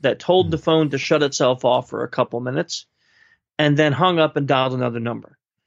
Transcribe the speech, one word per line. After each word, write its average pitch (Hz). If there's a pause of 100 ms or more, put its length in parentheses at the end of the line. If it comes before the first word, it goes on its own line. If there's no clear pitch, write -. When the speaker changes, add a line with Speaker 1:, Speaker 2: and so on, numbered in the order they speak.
Speaker 1:
that 120
told 185
Speaker 2:
Hmm. 156
Speaker 1:
the 160
phone 160
to 135
shut 147
itself 131
off 127
for 113
a 123
couple 120
minutes, 135 (720)
and 147
then 151
hung 170
up 151
and 143
dialed 131
another 123
number. 117 (300)